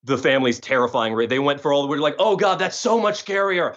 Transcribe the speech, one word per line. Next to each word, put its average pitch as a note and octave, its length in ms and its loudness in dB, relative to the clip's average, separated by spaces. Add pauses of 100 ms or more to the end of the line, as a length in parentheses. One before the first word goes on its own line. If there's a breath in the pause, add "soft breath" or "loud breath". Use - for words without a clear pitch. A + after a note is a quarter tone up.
the B2 140 0
family's C3 420 2
terrifying. A#2+ 540 0
Ra-, A2+ 120 0
they B2+ 120 -2
went C#3+ 220 0
for D3 120 0
all C#3+ 100 4
the, C#3 60 -4
we're D3 100 -2
like, D3 200 0
"Oh F#3+ 180 2
God, F#3 220 2
that's F#3 180 -4
so A3+ 240 0
much G#3 240 -2
scarier. G3 520 -2